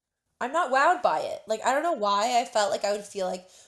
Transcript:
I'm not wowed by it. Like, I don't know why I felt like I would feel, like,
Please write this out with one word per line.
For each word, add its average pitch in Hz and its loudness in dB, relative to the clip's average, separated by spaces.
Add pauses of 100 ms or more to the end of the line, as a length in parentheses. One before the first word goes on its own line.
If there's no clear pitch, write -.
(400)
I'm 247 -6
not 320 -2
wowed 285 4
by 160 2
it. - -6
Like, 220 -4
I 240 2
don't 285 2
know 339 0
why 208 2
I 254 2
felt 208 0
like - -2
I 202 0
would 208 -6
feel, 190 -6
like, 185 -8 (220)